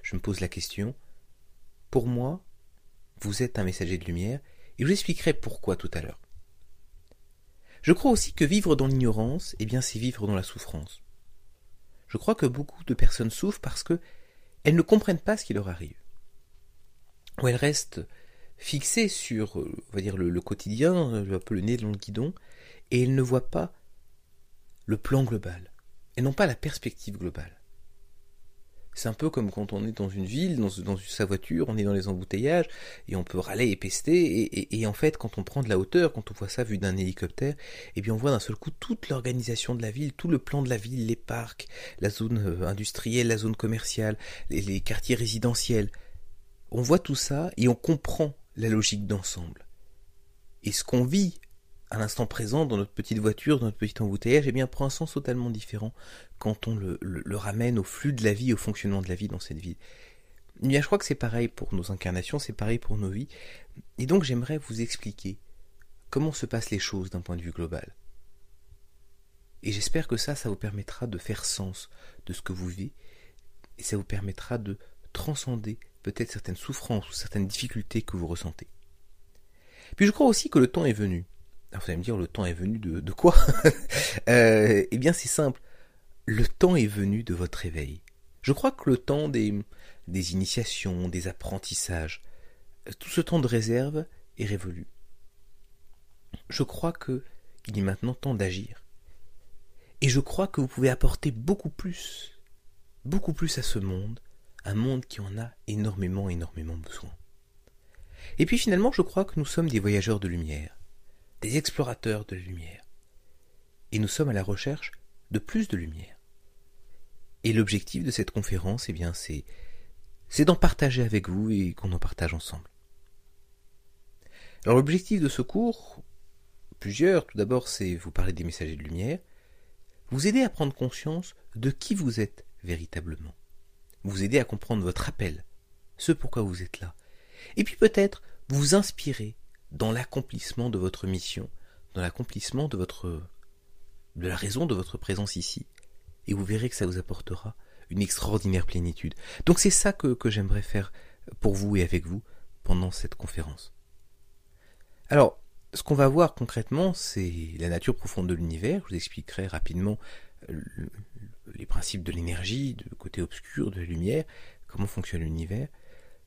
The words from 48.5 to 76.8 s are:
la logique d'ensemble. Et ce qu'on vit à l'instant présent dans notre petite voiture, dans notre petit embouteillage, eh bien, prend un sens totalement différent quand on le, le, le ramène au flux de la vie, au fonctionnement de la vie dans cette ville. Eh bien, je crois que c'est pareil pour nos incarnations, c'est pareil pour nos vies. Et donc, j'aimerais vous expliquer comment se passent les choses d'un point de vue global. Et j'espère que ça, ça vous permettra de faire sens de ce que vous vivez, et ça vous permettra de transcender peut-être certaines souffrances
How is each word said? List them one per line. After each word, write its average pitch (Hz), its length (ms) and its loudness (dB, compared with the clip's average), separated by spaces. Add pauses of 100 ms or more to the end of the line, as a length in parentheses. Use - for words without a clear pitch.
la 113 140 0
logique 107 380 2
d'ensemble. 95 600 -6 (960)
Et 107 80 -2
ce - 140 -2
qu'on 123 180 4
vit 175 380 2 (500)
à 113 80 -2
l'instant 110 260 0
présent 110 400 0
dans 120 120 2
notre 101 140 -2
petite - 280 -2
voiture, 110 400 2
dans 120 80 0
notre 104 100 -4
petit - 240 -4
embouteillage, 117 460 4
eh 127 40 2
bien, 127 140 2
prend 139 200 -2
un 135 40 0
sens - 240 -6
totalement 123 380 -2
différent 110 420 -6 (460)
quand 107 280 -2
on 113 80 0
le, 95 240 -4
le, 90 240 -4
le 98 140 -4
ramène 110 400 0
au 98 60 2
flux - 280 -2
de 120 120 -2
la 107 100 6
vie, 123 180 2
au 107 60 4
fonctionnement 98 460 -2
de 92 40 -6
la 92 60 -4
vie 98 140 -4
dans 82 120 -8
cette - 200 -10
ville. 90 180 -10 (840)
Eh 131 40 2
bien, 139 140 6
je 143 60 0
crois 202 100 6
que - 80 -6
c'est - 80 0
pareil 117 340 2
pour - 280 -4
nos 92 160 -2
incarnations, 90 480 -2
c'est - 140 -6
pareil 110 260 0
pour 104 180 2
nos 98 140 -2
vies. 110 160 -4 (720)
Et 131 80 -2
donc, 180 160 6
j'aimerais 127 340 0
vous 117 240 -6
expliquer 101 560 -6 (720)
comment 147 240 0
se - 140 -6
passent - 240 -4
les 101 80 0
choses 92 320 -4
d'un 90 100 -4
point 87 160 -6
de 85 60 -8
vue 85 80 -8
global. 82 420 -8 (1700)
Et 104 100 -2
j'espère 104 360 2
que 120 100 0
ça, - 180 -2
ça - 140 -4
vous 101 60 -2
permettra 104 500 -6
de 101 140 -6
faire - 260 -6
sens - 460 -6 (340)
de 92 80 -6
ce - 80 -8
que - 100 -6
vous 92 160 -6
vivez, 90 260 -8 (840)
et - 60 -12
ça - 120 -2
vous 101 80 -2
permettra 101 540 -4
de 101 220 -6 (340)
transcender 113 640 -4 (240)
peut-être - 300 -4
certaines 92 260 -8
souffrances - 500 -4